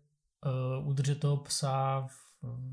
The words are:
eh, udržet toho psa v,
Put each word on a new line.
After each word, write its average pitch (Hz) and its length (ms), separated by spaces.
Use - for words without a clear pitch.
eh, 131 380
udržet 139 360
toho 143 160
psa 135 760
v, - 60